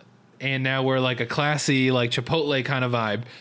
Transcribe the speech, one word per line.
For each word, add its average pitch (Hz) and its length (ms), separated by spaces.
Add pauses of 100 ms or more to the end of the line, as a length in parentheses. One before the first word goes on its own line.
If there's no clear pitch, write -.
(400)
and 131 240
now 131 200
we're, 131 160
like, 127 200
a 117 60
classy, 143 640
like, 123 220
Chipotle 139 520
kind 131 200
of 123 80
vibe, 113 300 (180)